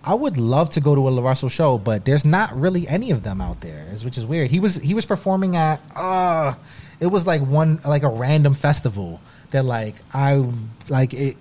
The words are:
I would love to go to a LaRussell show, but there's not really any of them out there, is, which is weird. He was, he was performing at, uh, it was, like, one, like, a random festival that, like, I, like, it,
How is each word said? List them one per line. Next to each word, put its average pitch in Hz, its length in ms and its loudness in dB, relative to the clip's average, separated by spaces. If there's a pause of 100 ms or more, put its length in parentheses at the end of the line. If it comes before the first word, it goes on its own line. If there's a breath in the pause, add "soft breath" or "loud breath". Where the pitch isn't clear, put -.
I 165 100 0
would 247 240 0
love 131 340 2
to 156 100 0
go 147 140 4
to 135 120 2
a 131 40 2
LaRussell 127 380 0
show, 139 280 2
but 107 280 -2
there's 143 200 2
not 170 340 2
really 175 280 0
any 208 240 -2
of 113 120 0
them 95 180 -6
out - 200 -6
there, 78 320 -14
is, 107 120 -12
which 123 120 -8
is 113 80 -6
weird. 139 260 -2
He 170 80 2
was, 185 160 0
he 139 180 -2
was 214 120 -2
performing 190 500 0
at, 156 260 0 (140)
uh, 175 580 0 (460 loud breath)
it 165 80 0
was, 185 180 0
like, 160 160 2
one, 151 440 2
like, 143 180 2
a 143 60 2
random 139 440 2
festival 101 680 -2 (320 loud breath)
that, 135 140 0
like, 110 300 -4 (180)
I, 139 320 2 (440)
like, 131 240 2
it, 135 280 -4